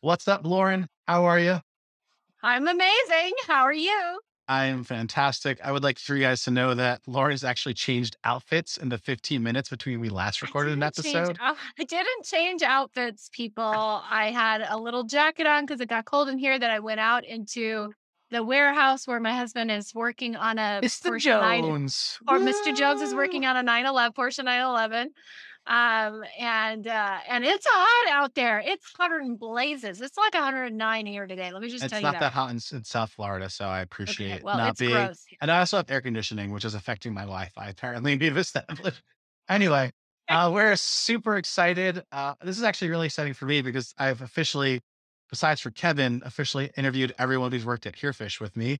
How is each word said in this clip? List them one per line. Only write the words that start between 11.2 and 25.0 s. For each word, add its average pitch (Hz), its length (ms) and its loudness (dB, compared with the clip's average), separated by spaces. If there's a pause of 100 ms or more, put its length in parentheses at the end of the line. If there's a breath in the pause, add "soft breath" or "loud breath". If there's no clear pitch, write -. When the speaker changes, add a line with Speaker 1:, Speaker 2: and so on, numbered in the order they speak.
Speaker 2:
out-, 277 160 -2 (220 loud breath)
I 311 60 -2
didn't 392 400 -4
change 339 380 0
outfits, 247 680 -2
people. 226 300 -6
I 214 720 0
had 220 340 2
a 214 80 -2
little 233 280 -4
jacket 302 420 2
on 294 220 4
'cause 277 120 -6
it 240 80 -4
got 226 160 -2
cold 285 240 2
in 269 80 -4
here 269 220 2
that 240 100 0
I 220 120 0
went 214 180 -4
out 233 260 2
into 220 680 -6 (400)
the 240 100 0
warehouse 269 640 4
where 240 140 -2
my 226 140 0
husband 233 360 -4
is 208 240 -4
working 233 400 -4
on 220 240 0
a 208 240 0
Speaker 1:
Mister 294 300 0
Speaker 2:
Porsche 254 280 4
nine, 226 220 4
Speaker 1:
Jones. 147 640 -2
Speaker 2:
or 277 140 6
Mister 302 320 2
Jones 285 300 2
is 269 100 -4
Speaker 1:
Woo! 254 60 -2
Speaker 2:
working 277 280 0
on 262 100 2
a 254 60 0
nine 247 240 2
eleven, 247 280 2
Porsche 262 300 -2
nine 247 180 2
eleven. 233 500 0 (540 loud breath)